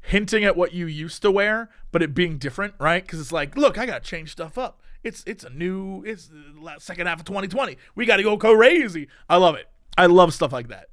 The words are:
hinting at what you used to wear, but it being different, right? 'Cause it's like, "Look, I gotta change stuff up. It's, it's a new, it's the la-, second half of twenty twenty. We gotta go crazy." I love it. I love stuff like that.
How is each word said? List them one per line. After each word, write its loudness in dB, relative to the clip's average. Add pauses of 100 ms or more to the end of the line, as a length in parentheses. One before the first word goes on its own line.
hinting -2
at 2
what -2
you -6
used -12
to 2
wear, -2 (220)
but 0
it -2
being -2
different, -8
right? -2
'Cause -12
it's -12
like, -6
"Look, 2
I -4
gotta -8
change -12
stuff -12
up. -10 (220)
It's, -12
it's -14
a -20
new, -8
it's -14
the -20 (180)
la-, -18
second -8
half -6
of -18
twenty -6
twenty. -4 (180)
We -2
gotta 2
go 0
crazy." 4 (240)
I 6
love 6
it. -14 (280)
I 8
love 6
stuff -2
like -10
that. -20